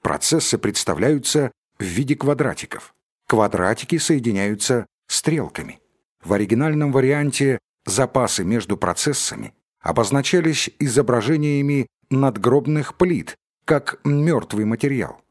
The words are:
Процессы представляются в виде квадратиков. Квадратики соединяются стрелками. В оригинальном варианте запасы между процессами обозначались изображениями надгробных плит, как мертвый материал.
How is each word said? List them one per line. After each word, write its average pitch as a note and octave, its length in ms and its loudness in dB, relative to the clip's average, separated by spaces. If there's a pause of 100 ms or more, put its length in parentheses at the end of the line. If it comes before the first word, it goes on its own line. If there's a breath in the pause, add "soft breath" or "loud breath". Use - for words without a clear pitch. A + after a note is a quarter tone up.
Процессы G2 560 0
представляются A#2+ 920 0 (280)
в G#2+ 40 -6
виде A#2+ 320 -2
квадратиков. - 800 -4 (340)
Квадратики G#2 720 2
соединяются A2 880 0 (220)
стрелками. - 720 -4 (440)
В E2+ 100 -4
оригинальном C#3 580 0
варианте C3+ 680 2 (260)
запасы A#2 600 0
между G#2 320 -2
процессами - 760 -4 (280)
обозначались C#3 880 0 (100)
изображениями C#3+ 1080 0 (220)
надгробных C3+ 880 2
плит, E3+ 400 0 (300)
как - 400 0
мертвый C#3+ 600 0
материал. A#2 640 -2